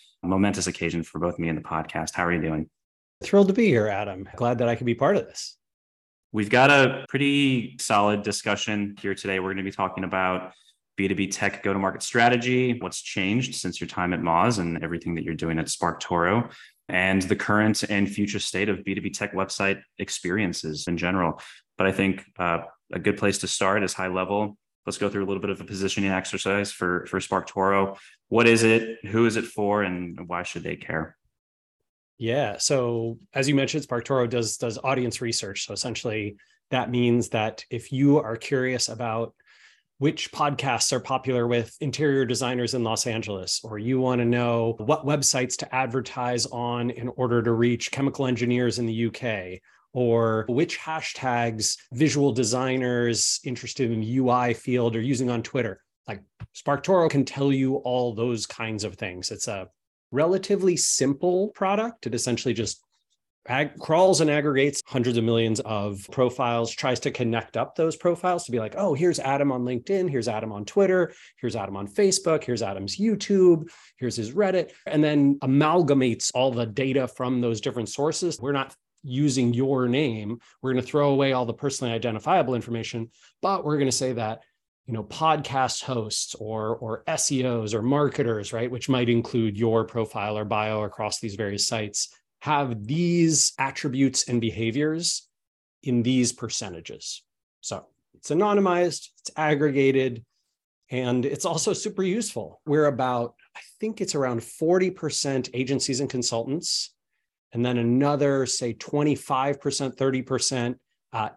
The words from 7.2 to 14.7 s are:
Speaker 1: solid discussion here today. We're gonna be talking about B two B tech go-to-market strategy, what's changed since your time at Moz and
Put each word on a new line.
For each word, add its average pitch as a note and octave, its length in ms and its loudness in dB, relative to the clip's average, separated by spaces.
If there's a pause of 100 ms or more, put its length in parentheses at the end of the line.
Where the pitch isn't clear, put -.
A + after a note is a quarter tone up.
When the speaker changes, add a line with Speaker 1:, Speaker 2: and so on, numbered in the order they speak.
Speaker 1:
solid G#2 440 2
discussion G#2 800 -2
here G2 140 -4
today. F#2+ 260 -4
We're F#2+ 120 -4
gonna F#2+ 100 -6
be F#2+ 80 -4
talking F#2+ 340 -4
about F#2 480 0 (440)
B G2 120 0
two F#2+ 60 2
B F#2+ 140 -2
tech - 340 -2
go-to-market G2 400 -2
strategy, B2 760 2
what's F2+ 200 -8
changed A2 540 -2
since - 260 -6
your E2+ 80 -8
time F2 240 -2
at E2+ 80 -2
Moz F#2 380 2
and E2 240 -2